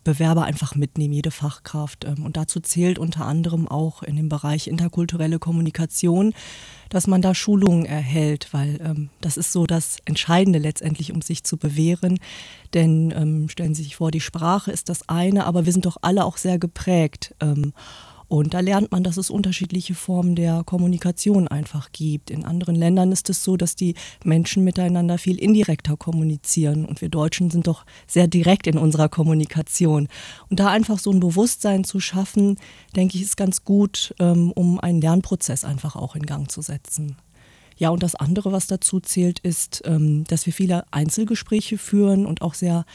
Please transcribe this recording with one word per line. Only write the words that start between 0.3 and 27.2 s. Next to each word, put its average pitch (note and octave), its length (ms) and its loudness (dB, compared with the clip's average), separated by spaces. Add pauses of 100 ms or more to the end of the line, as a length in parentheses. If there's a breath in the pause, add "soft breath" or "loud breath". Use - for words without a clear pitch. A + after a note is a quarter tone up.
einfach C#3+ 300 -4
mitnehmen, D3 400 -2
jede D3 160 -2
Fachkraft. - 760 -8
Ähm, C#3+ 180 -6
und D#3 140 -8
dazu D#3+ 240 -4
zählt F3 380 0
unter E3 260 -4
anderem E3 420 -2
auch D#3 360 -4
in D3 140 -6
dem D#3 120 -2
Bereich D3 400 -4
interkulturelle E3 720 -2
Kommunikation, E3+ 960 0 (560 loud breath)
dass F#3 160 -2
man F#3 160 4
da F#3 120 4
Schulungen F#3 520 4
erhält, D3+ 680 -2
weil, D3 320 -2
ähm, D3+ 240 -4 (140)
das D#3 160 -4
ist E3+ 140 -4
so F3 120 2
das E3 400 -2
Entscheidende E3+ 540 2
letztendlich, D3+ 540 -4
um E3+ 100 -4
sich - 220 -8
zu - 120 -4
bewähren. E3+ 600 0 (560 loud breath)
Denn, D#3+ 420 4
ähm, D#3 320 0
stellen D#3 260 -4
Sie D#3 100 -8
sich C#3 120 -16
vor, D#3+ 140 -2
die D#3+ 100 -2
Sprache F3 500 -2
ist - 200 -8
das - 180 -8
eine, F#3 380 2
aber E3+ 180 2
wir F3 80 2
sind F#3 140 2
doch E3+ 160 -2
alle F#3 240 2
auch F3+ 100 -6
sehr F3+ 220 0
geprägt, E3+ 840 -2
ähm, D3 320 0 (600 loud breath)
und D3+ 220 2
da F3+ 60 0
lernt G3 320 2
man, F3+ 100 2
dass F3+ 140 0
es F#3+ 120 -4
unterschiedliche F#3 680 -2
Formen F3+ 400 0
der E3 260 2
Kommunikation F3+ 880 2
einfach D3 420 -6
gibt. D3+ 400 -4
In D#3 140 -6
anderen E3+ 320 0
Ländern F3+ 340 4
ist - 180 -2
es F#3+ 140 -2
so, F#3 140 0
dass F3 180 0
die F3 220 0 (260 loud breath)
Menschen E3+ 400 2
miteinander F3 560 2
viel F#3 180 0
indirekter F#3+ 600 2
kommunizieren. D#3 880 0
Und - 160 -8
wir F3 80 -6
Deutschen D#3+ 420 0